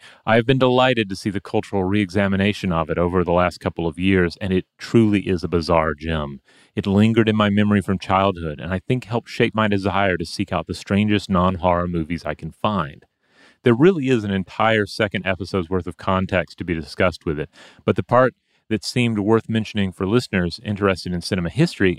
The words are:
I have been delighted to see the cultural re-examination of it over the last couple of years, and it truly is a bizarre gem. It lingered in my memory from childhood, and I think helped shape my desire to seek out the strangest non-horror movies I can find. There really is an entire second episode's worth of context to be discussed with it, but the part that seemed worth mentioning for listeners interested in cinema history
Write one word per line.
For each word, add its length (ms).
I 100
have 80
been 140
delighted 500
to 80
see 140
the 100
cultural 440
re-examination 840
of 200
it 80
over 260
the 80
last 280
couple 260
of 120
years, 400
and 140
it 140
truly 500
is 160
a 60
bizarre 460
gem. 480
It 120
lingered 440
in 60
my 120
memory 320
from 180
childhood, 600
and 140
I 40
think 260
helped 260
shape 240
my 140
desire 500
to 80
seek 260
out 140
the 80
strangest 560
non-horror 580
movies 380
I 80
can 160
find. 560
There 120
really 340
is 140
an 100
entire 520
second 420
episode's 440
worth 160
of 100
context 640
to 60
be 100
discussed 500
with 160
it, 80
but 100
the 60
part 320
that 160
seemed 360
worth 280
mentioning 440
for 140
listeners 560
interested 520
in 80
cinema 260
history 500